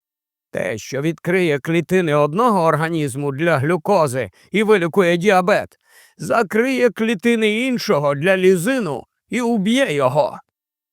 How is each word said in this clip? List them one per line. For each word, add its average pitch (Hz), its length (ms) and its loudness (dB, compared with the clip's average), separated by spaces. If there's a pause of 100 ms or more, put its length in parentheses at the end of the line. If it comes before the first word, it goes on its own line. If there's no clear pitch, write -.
(520)
Те, 110 260 -4
що 131 240 -8
відкриє 165 580 -2
клітини 165 560 -2
одного 175 480 2
організму 147 680 -2
для 156 260 0
глюкози 151 760 0 (200)
і 202 120 0
вилікує 175 540 2
діабет, 180 640 0 (380)
закриє 233 720 0
клітини 226 600 0
іншого 208 680 -2
для 185 220 0
лізину 185 680 0 (260)
і 240 120 -4
уб'є 233 520 0
його". 139 460 0 (540)